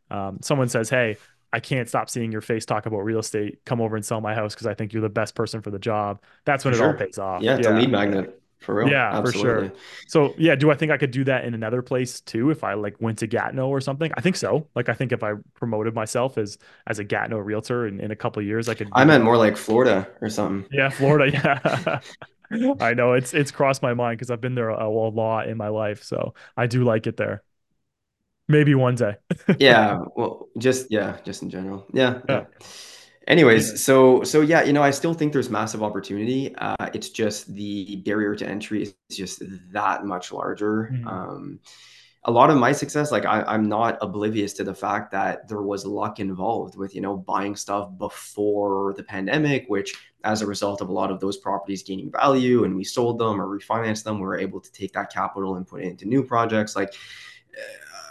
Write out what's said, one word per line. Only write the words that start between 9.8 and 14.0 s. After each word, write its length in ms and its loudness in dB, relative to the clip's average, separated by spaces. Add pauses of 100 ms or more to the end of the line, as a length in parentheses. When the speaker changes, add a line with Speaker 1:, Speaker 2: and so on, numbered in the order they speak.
Speaker 1:
So, 320 2
yeah, 180 6
do 140 4
I 60 4
think 160 0
I 60 2
could 140 0
do 120 -2
that 220 0
in 80 -4
another 280 -4
place 380 -4
too 300 0
if 140 -2
I, 100 -2
like, 260 -6
went 200 -2
to 80 -2
Gatineau 420 -2
or 100 0
something? 360 -4